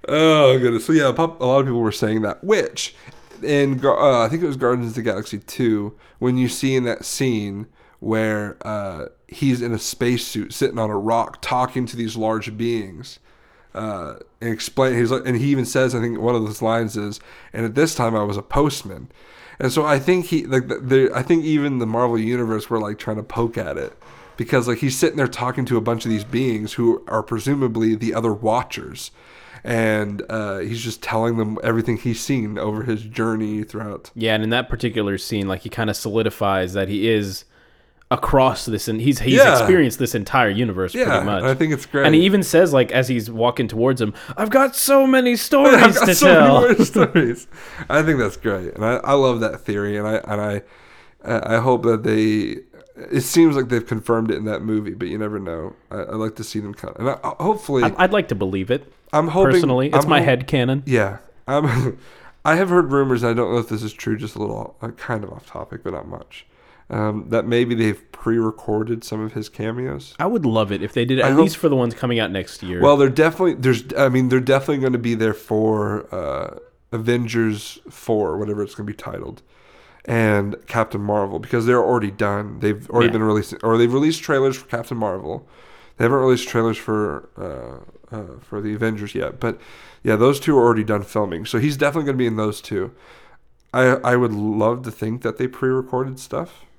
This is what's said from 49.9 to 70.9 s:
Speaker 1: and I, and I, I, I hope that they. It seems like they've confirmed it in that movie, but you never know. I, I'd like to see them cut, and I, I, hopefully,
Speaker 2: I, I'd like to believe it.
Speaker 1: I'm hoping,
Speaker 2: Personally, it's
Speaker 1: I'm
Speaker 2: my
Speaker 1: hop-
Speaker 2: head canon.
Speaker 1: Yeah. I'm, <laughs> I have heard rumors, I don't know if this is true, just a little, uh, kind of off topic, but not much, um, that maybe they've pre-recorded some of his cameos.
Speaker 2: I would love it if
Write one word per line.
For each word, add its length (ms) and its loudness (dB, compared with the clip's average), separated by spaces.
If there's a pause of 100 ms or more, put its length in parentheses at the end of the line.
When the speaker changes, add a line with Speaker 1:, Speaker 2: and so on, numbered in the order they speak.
Speaker 1:
and 100 -4
I, 60 0 (100)
and 160 -4
I, 220 -4 (600)
I, 340 -2
I 40 4
hope 220 2
that 220 2
they. 560 0 (540)
It 80 0
seems 340 4
like 120 0
they've 180 -2
confirmed 440 -2
it 60 0
in 100 -6
that 160 -4
movie, 320 -2
but 140 -6
you 100 -6
never 200 -6
know. 380 -10 (140)
I, 100 -10
I'd 140 -10
like 220 -6
to 80 -12
see 160 -8
them 120 -12
cut, 260 -14
and 120 -2
I, 120 -6
I, 200 -6
hopefully, 420 0
Speaker 2:
I, 140 2
I'd 160 4
like 140 0
to 60 -2
believe 360 -4
it. 200 -2 (220)
Speaker 1:
I'm 160 2
hoping, 240 4
Speaker 2:
Personally, 360 2
it's 160 2
Speaker 1:
I'm 60 0
Speaker 2:
my 80 6
Speaker 1:
hop- 80 4
Speaker 2:
head 200 2
canon. 400 0
Speaker 1:
Yeah. 320 0 (280)
I'm, 520 0 (240)
<laughs> 220 -20
I 120 2
have 120 2
heard 240 4
rumors, 320 2
I 100 2
don't 180 0
know 60 2
if 100 -4
this 140 -6
is 100 -8
true, 240 -6
just 180 -10
a 40 -12
little, 440 -8
uh, 80 -10
kind 340 -8
of 80 -14
off 140 -20
topic, 360 -14
but 100 -8
not 160 -10
much, 380 -18 (440)
um, 380 -4
that 180 0
maybe 280 0
they've 380 -2
pre-recorded 920 -2
some 160 -8
of 140 -8
his 140 -8
cameos. 720 -8
Speaker 2:
I 80 -4
would 200 0
love 260 2
it 100 -4
if 100 -8